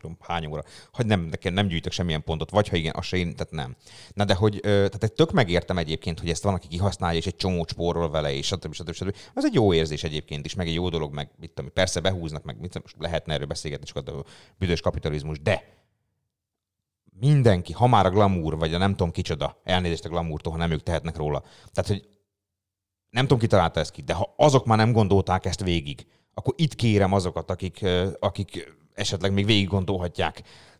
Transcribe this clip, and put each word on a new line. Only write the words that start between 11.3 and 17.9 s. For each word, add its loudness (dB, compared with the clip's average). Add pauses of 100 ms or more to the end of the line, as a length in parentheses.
mit -18
tudom, -12
persze 0
behúznak, -4
meg -12
mit, -10
most -20
lehetne -4
erről -4
beszélgetni, -8
csak -10
a -10 (340)
büdös 0
kapitalizmus, -4
de 0 (1600)
mindenki, 4
ha 2
már 6